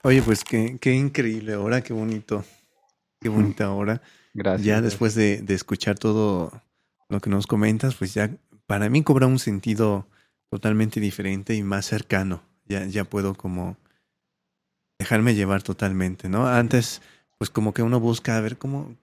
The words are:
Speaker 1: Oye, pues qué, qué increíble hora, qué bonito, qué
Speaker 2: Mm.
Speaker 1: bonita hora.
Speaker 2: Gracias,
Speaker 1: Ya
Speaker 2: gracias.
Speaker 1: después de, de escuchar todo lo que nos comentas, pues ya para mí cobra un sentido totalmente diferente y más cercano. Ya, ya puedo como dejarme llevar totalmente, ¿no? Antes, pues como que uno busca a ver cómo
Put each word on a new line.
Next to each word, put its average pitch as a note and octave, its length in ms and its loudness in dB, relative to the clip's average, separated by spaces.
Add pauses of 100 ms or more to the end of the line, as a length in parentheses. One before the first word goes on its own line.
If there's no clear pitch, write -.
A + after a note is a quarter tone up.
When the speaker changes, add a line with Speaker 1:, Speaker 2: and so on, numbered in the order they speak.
Speaker 1:
Oye, C3 140 8
pues A2 200 2
qué, A#2 380 -2
qué B2+ 140 2
increíble A2+ 600 -2
hora, A2+ 260 0
qué B2 100 -10
bonito, A2 500 -4 (800)
qué A2+ 80 -4
Speaker 2:
Mm. G#2+ 60 -2
Speaker 1:
bonita G#2 380 2
hora. G#2 280 -2 (320)
Speaker 2:
Gracias, G2 320 0
Speaker 1:
Ya G#2 120 4
Speaker 2:
gracias. A2+ 160 2
Speaker 1:
después G#2+ 220 0
de, G#2 280 2
de G2+ 100 -2
escuchar G2+ 460 -2
todo G#2+ 640 0 (480)
lo G2+ 100 -2
que - 80 -6
nos G2 180 0
comentas, A2 480 0
pues F#2+ 200 -6
ya G#2+ 160 0 (360)
para G#2 220 -2
mí D3 140 2
cobra C3 240 4
un B2+ 120 4
sentido G#2 680 -2 (420)
totalmente A2 480 0
diferente G2 560 -4
y G#2+ 80 -2
más G2 220 -4
cercano. F#2+ 580 -2 (220)
Ya, G2 220 -6
ya G2 180 -4
puedo G2 300 -2
como F2+ 420 -6 (1200)
dejarme A2+ 360 2
llevar G2 280 2
totalmente, F#2 680 -2
¿no? A2+ 160 0
Antes, A#2+ 560 2 (340)
pues - 140 -6
como G#2+ 240 -2
que A#2+ 80 0
uno A#2 180 2
busca A#2 380 0
a - 20 2
ver A2+ 160 -4
cómo C#3 460 -8